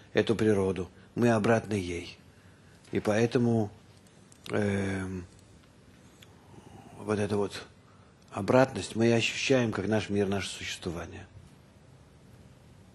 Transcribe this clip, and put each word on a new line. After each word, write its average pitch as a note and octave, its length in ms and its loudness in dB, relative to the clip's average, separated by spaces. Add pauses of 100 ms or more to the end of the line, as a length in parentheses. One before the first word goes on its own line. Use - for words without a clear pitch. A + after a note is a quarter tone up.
(180)
эту G#2+ 180 4
природу. F#2+ 540 2 (240)
Мы A#2+ 160 2
обратны A2 460 2
ей. F2 420 -6 (720)
И G#2 80 -2
поэтому, A2+ 680 2 (800)
эм, G2 760 -4 (1700)
вот G#2 220 -2
эту G#2 180 0
вот G2+ 260 -4 (680)
обратность A#2 640 2
мы A2+ 120 2
и A#2 40 6
ощущаем A#2 600 2
как G2 160 -4
наш G#2+ 220 0
мир, G2+ 180 2
наше G2 220 -4
существование. F2+ 800 -10 (1700)